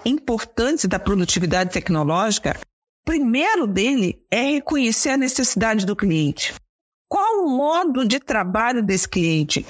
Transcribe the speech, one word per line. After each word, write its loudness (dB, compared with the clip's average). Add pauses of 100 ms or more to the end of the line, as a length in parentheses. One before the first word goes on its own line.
importantes -2
da 0
produtividade 0
tecnológica, 0 (440)
o -20
primeiro 0
dele 0 (100)
é 2
reconhecer 0
a 0
necessidade 0
do -2
cliente. 0 (560)
Qual 0
o 0
modo 2
de 2
trabalho 0
desse 0
cliente? 0